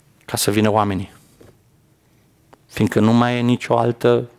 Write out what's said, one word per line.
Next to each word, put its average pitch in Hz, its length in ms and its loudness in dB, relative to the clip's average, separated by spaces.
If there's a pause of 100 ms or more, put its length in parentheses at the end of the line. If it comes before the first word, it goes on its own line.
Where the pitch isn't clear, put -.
(260)
ca - 120 -10
să - 140 0
vină 107 180 2
oamenii. 101 420 -2 (1600)
Fiindcă - 320 -2
nu 110 140 4
mai 120 240 0
e - 20 -4
nicio 120 380 -2
altă 120 600 0